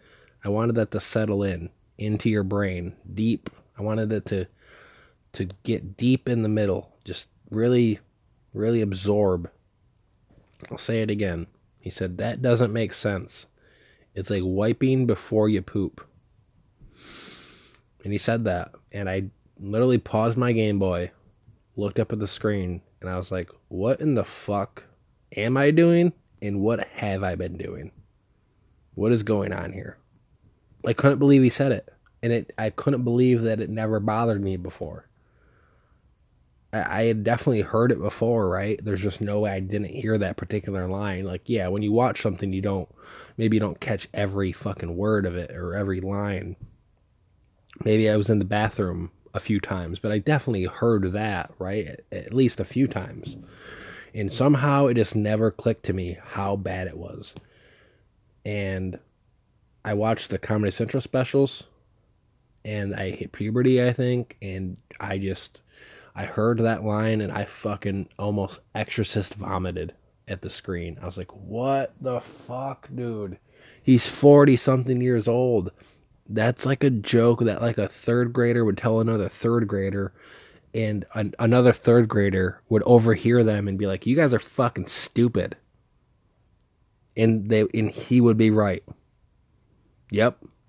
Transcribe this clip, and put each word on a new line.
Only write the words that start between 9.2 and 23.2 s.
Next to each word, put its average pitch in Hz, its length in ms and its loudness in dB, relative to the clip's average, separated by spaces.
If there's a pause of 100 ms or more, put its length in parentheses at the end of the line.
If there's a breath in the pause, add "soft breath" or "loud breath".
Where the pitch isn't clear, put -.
I'll 117 80 -14
say 113 240 -2
it 107 80 -2
again. 92 360 -2 (320)
He - 120 -12
said, 90 280 -6
"That 117 220 -4
doesn't 120 320 4
make 110 220 -2
sense. - 520 -6 (680 soft breath)
It's 95 160 -8
like 101 140 -2
wiping 110 600 2
before 107 420 2
you 104 120 2
poop." - 460 -6 (2000 loud breath)
And 101 80 -6
he 104 60 0
said 117 260 -2
that, 90 300 -4 (180)
and 101 160 -8
I 98 160 -2 (340)
literally 117 400 2
paused 113 400 0
my 123 140 2
Game 107 260 2
Boy, 87 320 -2 (680)
looked 101 220 -4
up 110 140 -2
at 110 60 -4
the 107 80 -6
screen, 92 540 -4 (200)
and 90 100 -8
I 92 80 -6
was 90 120 -8